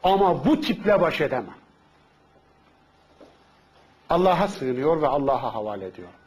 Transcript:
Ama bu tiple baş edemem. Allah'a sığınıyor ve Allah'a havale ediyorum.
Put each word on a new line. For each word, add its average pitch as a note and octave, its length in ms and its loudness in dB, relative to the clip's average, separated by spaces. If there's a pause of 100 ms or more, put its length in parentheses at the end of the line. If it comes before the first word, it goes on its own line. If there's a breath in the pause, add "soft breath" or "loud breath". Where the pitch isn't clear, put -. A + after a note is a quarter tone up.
Ama F#3 420 2
bu D4+ 160 4
tiple G3+ 400 0
baş D#3+ 200 0
edemem. B2+ 380 -4 (2500)
Allah'a F3+ 400 2
sığınıyor C#3+ 540 -2
ve C#3+ 60 2
Allah'a C3 460 -2
havale G#2 320 -8
ediyorum. F2+ 280 -16 (120)